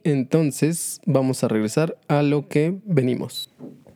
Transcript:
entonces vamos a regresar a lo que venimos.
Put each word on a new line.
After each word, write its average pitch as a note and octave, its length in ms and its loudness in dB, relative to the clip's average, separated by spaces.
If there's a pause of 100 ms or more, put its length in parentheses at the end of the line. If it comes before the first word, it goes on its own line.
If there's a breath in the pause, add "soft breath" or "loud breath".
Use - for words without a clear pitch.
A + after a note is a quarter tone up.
entonces D3+ 1000 0
vamos C3+ 380 0
a A#2 60 4
regresar A2 480 0 (100)
a D3 160 4
lo C#3+ 240 0
que E3 380 0
venimos. C3 640 -2 (460)